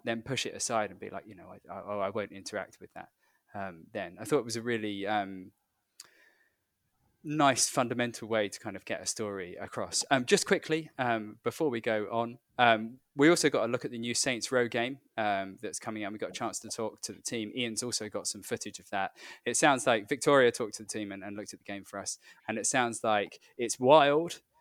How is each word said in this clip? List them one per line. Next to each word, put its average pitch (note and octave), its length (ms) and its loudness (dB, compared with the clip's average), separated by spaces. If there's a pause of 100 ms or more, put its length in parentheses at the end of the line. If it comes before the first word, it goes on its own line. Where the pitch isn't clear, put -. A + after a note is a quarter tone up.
then A#2 180 -4
push B2+ 240 -4
it - 80 -8
aside G#2+ 380 -2
and F#2+ 80 -20
be G2+ 100 -10
like, F#2+ 160 -10
you - 80 -20
know, F2+ 180 -20
I, - 220 -16
I, F#2+ 100 -10
oh, G#2 140 -6
I G2 120 -2
won't G2+ 200 -4
interact F#2+ 500 -10
with F#2 140 -20
that. F2 140 -14 (440)
Um, F#2 400 -10
then F#2 280 -8
I A2 60 -10
thought C#3+ 120 2
it A2+ 60 -2
was A#2 120 -6
a A2+ 60 -6
really, G#2+ 420 -4
um, G2 460 -4 (1700)
nice D3 460 4
fundamental A#2+ 600 -2
way G#2+ 200 2
to - 100 -14
kind G2 180 -10
of - 100 -14
get F2 160 -4
a F#2 40 -10
story G2 500 -6
across. G2 540 -4
Um, C3+ 140 4
just - 220 4
quickly, D#3+ 420 0 (100)
um, A2+ 460 -2
before D3 240 0
we A#2 140 -2
go G#2+ 280 0
on, A#2 280 -2 (200)
um, A#2 360 6 (200)
we C#3+ 140 8
also D#3+ 220 6
got A2+ 180 2
a - 20 -2
look A#2+ 140 -2
at C3+ 60 -6
the A#2+ 80 -10
new A#2 160 -4
Saints A#2+ 360 -2
Row B2 180 2
game, B2+ 300 -2 (200)
um, G2 420 -2
that's G2+ 180 -8
coming A2 240 -8
out. G2+ 100 -6
We A2 60 -8
got G#2 120 -6
a - 20 -12
chance G#2+ 280 -6
to A2+ 80 -14
talk - 340 -6
to G#2+ 100 -8
the F#2 80 -16
team. A2 340 -6
Ian's A#2 280 -4
also A2 260 -4
got G#2+ 180 -6
some G2 160 -6
footage - 360 -6
of - 100 -20
that. F#2+ 240 -2 (320)
It A#2+ 140 0
sounds C#3 280 4
like A2+ 220 2
Victoria C3+ 420 6
talked A2 260 -4
to A2+ 60 -12
the G#2 60 -16
team G#2 240 -6
and, G2 100 -12
and G2+ 140 -10
looked G#2 160 -12
at G2+ 60 -16
the - 60 -20
game G2 200 -10
for G2+ 140 -12
us. - 200 -8 (300)
And A2+ 80 -2
it G2+ 80 -4
sounds A#2+ 400 0
like G#2 340 2 (200)
it's A#2 200 -2
wild, D3 600 6 (200)